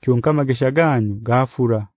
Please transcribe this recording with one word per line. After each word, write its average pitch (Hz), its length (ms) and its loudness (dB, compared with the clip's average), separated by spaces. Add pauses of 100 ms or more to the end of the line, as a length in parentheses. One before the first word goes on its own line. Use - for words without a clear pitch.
kyonka 123 300 0
magesha 131 380 0
ganyu 135 440 0
gafura. 117 680 0 (160)